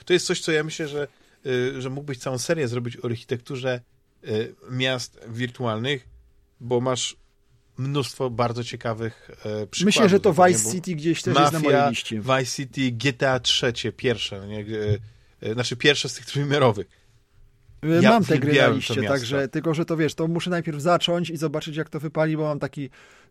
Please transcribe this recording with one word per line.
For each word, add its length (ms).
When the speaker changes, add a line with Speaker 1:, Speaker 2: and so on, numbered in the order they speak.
Speaker 1:
to 80
jest 140
coś, 140
co 120
ja 120
myślę, 240
że, 200
y, 360
że 80
mógłbyś 280
całą 200
serię 300
zrobić 280
o 80
architekturze, 760
y, 300
miast 580
wirtualnych, 800
bo 200
masz 360
mnóstwo 520
bardzo 340
ciekawych, 680
e, 40
przykładów 180
Speaker 2:
Myślę, 240
że 120
to 100
Speaker 1:
tego, 180
nie? 60
Speaker 2:
Vice 100
Speaker 1:
Bo 80
Speaker 2:
City 220
gdzieś 280
też 160
jest 140
na 60
Speaker 1:
Mafia, 200
Speaker 2:
mojej 120
liście. 300
Speaker 1:
Vice 260
City, 460
G 200
T 200
A 80
trzecie, 520
pierwsze, 560
nie? 120
E, 380
e, 40
znaczy 220
pierwsze 320
z 60
tych 120
trójwymiarowych. 600
Speaker 2:
E, 200
Speaker 1:
Ja 80
Speaker 2:
mam 140
te 140
gry 0
na 140
Speaker 1:
uwielbiałem 240
Speaker 2:
liście, 180
Speaker 1:
to 60
miasto. 160
Speaker 2:
także, 320
tylko 260
że 100
to, 120
wiesz, 180
to 140
muszę 220
najpierw 300
zacząć 500
i 60
zobaczyć, 400
jak 140
to 100
wypali, 360
bo 80
mam 140
taki 320